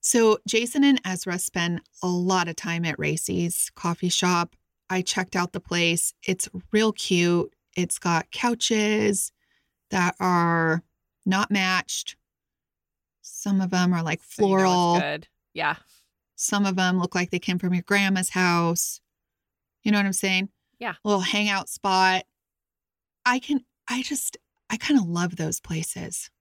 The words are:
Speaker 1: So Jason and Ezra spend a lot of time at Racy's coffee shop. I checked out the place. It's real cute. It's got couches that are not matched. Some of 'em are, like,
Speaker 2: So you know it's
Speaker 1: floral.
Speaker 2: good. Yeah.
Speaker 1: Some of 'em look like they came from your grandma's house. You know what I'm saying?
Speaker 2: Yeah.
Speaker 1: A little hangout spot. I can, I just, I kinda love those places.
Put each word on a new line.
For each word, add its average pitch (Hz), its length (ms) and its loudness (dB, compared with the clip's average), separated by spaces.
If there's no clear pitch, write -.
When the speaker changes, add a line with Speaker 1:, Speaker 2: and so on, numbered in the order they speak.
Speaker 1:
So 226 460 4
Jason 240 380 2
and 277 200 6
Ezra 185 340 -4
spend 175 440 -2
a 185 40 -2
lot 180 420 0
of 165 80 -8
time 170 300 -4
at 156 120 -4
Racy's 170 760 -4
coffee 170 340 -4
shop. 175 480 0
I 185 140 -2
checked 185 340 -4
out 175 160 -2
the 175 80 -8
place. 170 540 -2
It's 185 220 -4
real 214 200 2
cute. 175 640 0
It's 180 220 -4
got 165 320 -2
couches 214 1000 0
that 180 280 0
are 170 640 2
not 190 240 0
matched. 185 680 -2
Some - 400 -2
of 185 140 -2
'em 180 180 4
are, 170 100 0
like, 156 200 -4
Speaker 2:
So - 240 -2
you - 20 4
know 190 80 4
it's 190 80 4
Speaker 1:
floral. 180 360 4
Speaker 2:
good. 151 280 -6
Yeah. 156 240 -2
Speaker 1:
Some 202 280 0
of 190 140 0
'em 185 200 2
look 180 160 -4
like 175 160 -2
they 180 80 -4
came 180 200 -4
from 180 160 -2
your 175 80 -2
grandma's 196 480 0
house. 170 720 0
You 214 100 2
know 208 60 4
what 202 80 2
I'm 196 80 -2
saying? 190 340 0
Speaker 2:
Yeah. 226 160 -8
Speaker 1:
A 214 40 -2
little 202 120 4
hangout 208 480 0
spot. 185 560 2
I 247 120 2
can, 277 280 -4
I 254 160 -4
just, - 360 -8
I 220 80 -4
kinda 277 240 2
love 175 340 -4
those 160 240 -4
places. - 680 -8